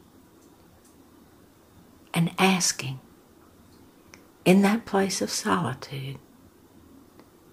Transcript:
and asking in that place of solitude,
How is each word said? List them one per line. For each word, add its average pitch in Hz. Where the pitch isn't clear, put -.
and 170
asking 170
in 196
that 214
place 196
of 208
solitude, 139